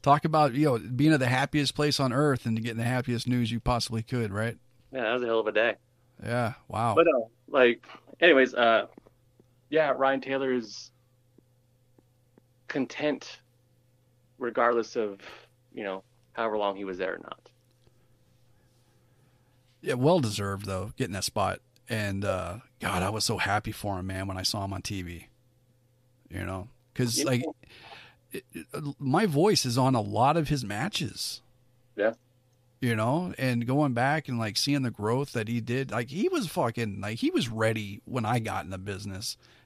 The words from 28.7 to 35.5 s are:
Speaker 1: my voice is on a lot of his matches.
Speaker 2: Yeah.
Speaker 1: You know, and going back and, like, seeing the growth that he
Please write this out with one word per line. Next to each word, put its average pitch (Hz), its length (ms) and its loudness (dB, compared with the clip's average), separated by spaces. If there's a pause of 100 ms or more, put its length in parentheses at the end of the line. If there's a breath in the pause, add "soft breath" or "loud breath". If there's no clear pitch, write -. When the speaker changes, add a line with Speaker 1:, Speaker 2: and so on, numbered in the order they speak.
Speaker 1:
my 147 280 2
voice 160 380 4
is 123 140 0
on 135 160 6
a 117 60 4
lot 107 360 2
of 151 120 2
his 143 160 0
matches. 107 760 -6 (520)
Speaker 2:
Yeah. 110 200 0 (640)
Speaker 1:
You 117 160 2
know, 147 420 0
and 120 280 0
going 135 280 2
back 139 340 0
and, 123 100 -2
like, 110 180 -2
seeing 143 260 2
the 120 80 0
growth 117 420 -2
that 113 140 -2
he 117 140 -2